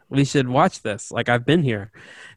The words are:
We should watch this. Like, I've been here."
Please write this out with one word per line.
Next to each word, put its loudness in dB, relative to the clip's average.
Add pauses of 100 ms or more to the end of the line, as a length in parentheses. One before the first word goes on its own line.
(100)
We 2
should 0
watch 2
this. -8
Like, -4
I've 0
been 4
here." -4 (460)